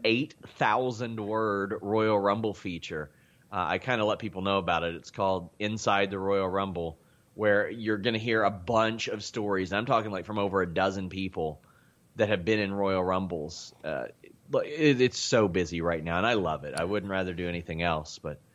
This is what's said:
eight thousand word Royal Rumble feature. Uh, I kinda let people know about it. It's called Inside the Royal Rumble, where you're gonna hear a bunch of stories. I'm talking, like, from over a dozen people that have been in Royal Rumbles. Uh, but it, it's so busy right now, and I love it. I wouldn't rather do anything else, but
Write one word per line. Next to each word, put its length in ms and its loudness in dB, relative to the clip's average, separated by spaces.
eight 280 0
thousand 640 2
word 600 0
Royal 380 4
Rumble 340 2
feature. 580 -8
Uh, 160 -2
I 100 0
kinda 280 0
let 140 0
people 220 -8
know 160 2
about 260 0
it. 120 -4
It's 160 -16
called 380 -2
Inside 500 0
the 100 -6
Royal 280 2
Rumble, 500 -4
where 340 2
you're 280 -2
gonna 200 0
hear 260 0
a 80 4
bunch 560 0
of 160 -6
stories. 500 -2
I'm 120 0
talking, 260 2
like, 140 -6
from 140 -4
over 220 2
a 120 2
dozen 360 0
people 520 -6
that 140 2
have 160 0
been 140 2
in 140 -2
Royal 300 2
Rumbles. 720 -4
Uh, 220 -4
but 180 0
it, 340 4
it's 180 4
so 280 4
busy 340 0
right 220 0
now, 140 0
and 80 2
I 80 4
love 300 0
it. 160 -10
I 60 0
wouldn't 260 -2
rather 220 -2
do 140 -4
anything 360 -6
else, 360 -2
but 200 -10